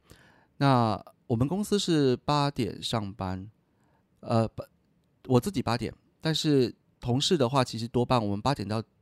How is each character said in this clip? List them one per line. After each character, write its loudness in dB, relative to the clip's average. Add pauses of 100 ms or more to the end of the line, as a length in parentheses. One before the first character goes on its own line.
(580)
那 4 (260)
我 0
们 2
公 -4
司 0
是 2
八 0
点 -4
上 -4
班， -6 (720)
呃， 2
不， -12 (640)
我 4
自 0
己 -2
八 -2
点， -6 (260)
但 -2
是 2 (260)
同 -2
事 2
的 2
话， 0
其 -6
实 -6
多 0
半 2
我 -2
们 -4
八 0
点 -8
到 -4 (200)